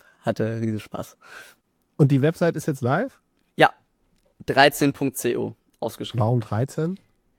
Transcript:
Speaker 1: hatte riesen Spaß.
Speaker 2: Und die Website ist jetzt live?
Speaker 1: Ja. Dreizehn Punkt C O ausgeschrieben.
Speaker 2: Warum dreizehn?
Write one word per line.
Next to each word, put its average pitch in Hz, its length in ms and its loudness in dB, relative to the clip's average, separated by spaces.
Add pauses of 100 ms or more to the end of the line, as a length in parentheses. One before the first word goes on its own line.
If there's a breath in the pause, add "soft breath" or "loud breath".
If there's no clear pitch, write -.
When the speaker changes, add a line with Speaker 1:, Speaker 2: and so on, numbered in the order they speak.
(220)
Speaker 1:
hatte 113 380 -2
riesen 110 200 -2
Spaß. - 360 -12 (800 loud breath)
Speaker 2:
Und 143 140 6
die 139 120 2
Website 165 340 0
ist 156 100 -10
jetzt 147 140 -4
live? 160 400 -2 (360)
Speaker 1:
Ja. - 140 6 (760)
Dreizehn 139 460 4
Punkt 139 260 -4
C 120 180 -2
O 110 200 -6 (240)
ausgeschrieben. 113 440 -6
Speaker 2:
Warum 120 160 2
dreizehn? 143 580 -4 (400)